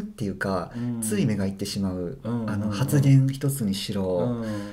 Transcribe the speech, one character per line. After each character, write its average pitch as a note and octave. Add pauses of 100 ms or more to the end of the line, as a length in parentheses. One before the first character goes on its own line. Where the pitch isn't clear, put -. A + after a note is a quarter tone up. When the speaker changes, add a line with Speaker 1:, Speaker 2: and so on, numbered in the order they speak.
Speaker 1:
て -
い G2+
う F#2+
か、 -
Speaker 2:
う A#2+
ん。 A#2+
Speaker 1:
つ A2
い -
目 G#2+
が G2
い G2
っ -
て G2
し -
ま F#2+
う、 F2+
Speaker 2:
う A2+
ん A#2
う A#2+
ん -
う -
ん。 G#2+
Speaker 1:
あ A2
の、 G#2
発 C3+
言 C3+
一 C3+
つ A#2+
に G2
し -
ろ、 F#2+
Speaker 2:
う -
ん。 - (280)